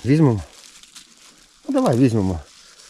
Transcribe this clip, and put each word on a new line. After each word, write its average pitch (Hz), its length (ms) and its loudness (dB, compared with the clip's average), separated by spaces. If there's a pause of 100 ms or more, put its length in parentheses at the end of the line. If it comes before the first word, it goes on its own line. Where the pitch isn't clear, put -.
візьмемо? 127 380 0 (1300)
Ну, 277 60 -4
давай 214 240 0
візьмемо. 101 420 0 (500)